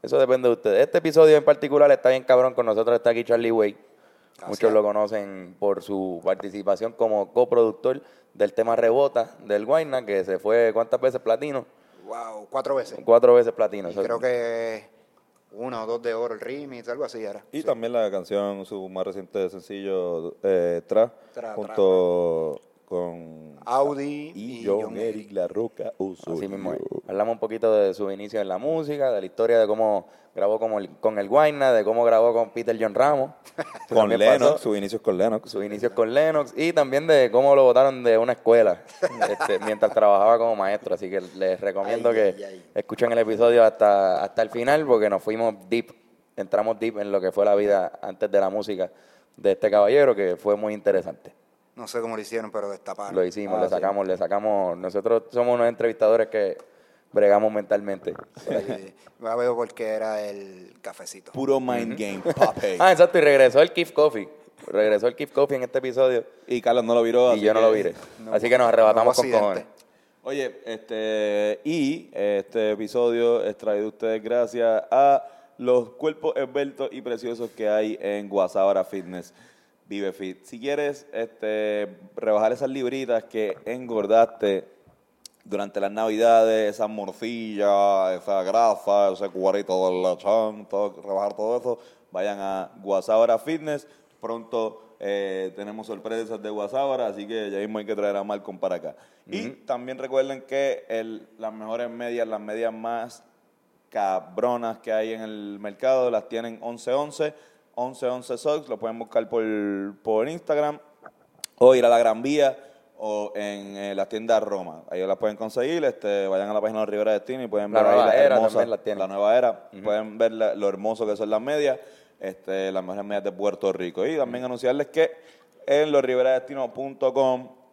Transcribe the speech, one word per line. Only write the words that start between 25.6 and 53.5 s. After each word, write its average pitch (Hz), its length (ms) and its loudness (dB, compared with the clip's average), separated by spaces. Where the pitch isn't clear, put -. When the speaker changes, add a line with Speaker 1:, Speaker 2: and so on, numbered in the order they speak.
Speaker 3:
Osorio. 90 400 -8
Speaker 1:
Así 98 100 -6
mismo 98 260 -8
es. - 60 -8
Hablamos 104 260 -2
un 110 40 -12
poquito 110 360 -2
de 101 200 2
sus 98 180 -6
inicios 104 300 -8
en 98 60 -6
la 92 100 -4
música, 147 540 -4
de 104 80 -2
la 95 60 -10
historia 113 340 2
de 110 60 4
cómo 107 420 0
grabó 104 240 0
con 113 140 -4
el, 101 260 -6
con 107 200 -2
el 101 100 -4
Guayna, 143 440 2
de 107 120 4
cómo 113 200 2
grabó 117 300 4
con 113 160 0
Peter 117 300 -4
John 107 140 -2
Ramos, 139 360 2
Speaker 3:
<laughs> - 440 -14
Speaker 1:
que 117 60 -6
Speaker 3:
Con 113 40 8
Speaker 1:
también 110 220 4
Speaker 3:
Lennox, 123 320 6
Speaker 1:
pasó. 151 60 -2
Speaker 3:
sus 107 200 -2
inicios 101 220 -6
con 98 160 0
Lennox. 107 340 0
Speaker 1:
Sus 101 140 -6
inicios 104 280 -4
con 113 200 0
Lennox 151 440 0
y 165 160 -2
también 143 340 0
de 135 240 6
cómo 135 240 6
lo 139 100 8
botaron 127 380 6
de 117 160 4
una 120 140 2
escuela, 113 500 4
<laughs> 120 300 -2
este, 104 340 -2
mientras 107 300 0
trabajaba 104 440 6
como 113 180 0
maestro. 98 380 -2
Así 92 140 -8
que 95 120 -2
les 92 240 -2
recomiendo 98 500 -2
Speaker 2:
Ay, 117 40 2
Speaker 1:
que 110 80 4
Speaker 2:
ay, 101 220 0
ay. 95 300 -18
Speaker 1:
escuchen 117 380 -2
el 117 60 2
episodio 113 460 4
hasta, 98 600 4
hasta 113 180 -4
el 107 80 -4
final 139 360 0
porque 110 220 4
nos 95 140 0
fuimos 113 320 -2
deep, 117 220 -2
entramos 104 440 -2
deep 113 180 -4
en 101 140 -6
lo 98 80 0
que 92 120 -2
fue 101 120 2
la 104 100 4
vida 101 480 0
antes 98 280 -4
de 98 100 4
la 95 100 2
música 98 400 -4
de 101 160 2
este 101 180 2
caballero, 113 440 6
que 92 220 0
fue 104 200 0
muy 107 180 -4
interesante. 95 580 -2
Speaker 2:
No 120 140 -16
sé 120 140 -6
cómo 113 140 -6
lo 107 60 -8
hicieron, 110 280 -8
pero 101 200 -6
destaparon. 98 440 -12
Speaker 1:
Lo 92 100 2
hicimos, 95 340 -6